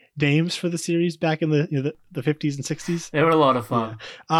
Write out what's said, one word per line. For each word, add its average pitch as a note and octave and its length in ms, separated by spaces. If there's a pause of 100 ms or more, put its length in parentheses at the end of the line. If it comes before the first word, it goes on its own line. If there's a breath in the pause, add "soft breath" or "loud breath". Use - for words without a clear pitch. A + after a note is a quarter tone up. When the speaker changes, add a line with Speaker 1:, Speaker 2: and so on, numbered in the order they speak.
(180 soft breath)
Speaker 1:
names D#3 400
for F3+ 100
the E3+ 100
series E3+ 380
back D#3 260
in D#3 100
the, D3+ 200
you D3 60
know, C3 60
the, D3 120 (160)
the C3 100
fifties D3 360
and C3 80
sixties. E3 460
Speaker 2:
They D3+ 120
were E3 60
a D#3+ 80
lot C3+ 180
of A2+ 120
fun. A2+ 300 (320 loud breath)
Speaker 1:
Yeah. D#3+ 100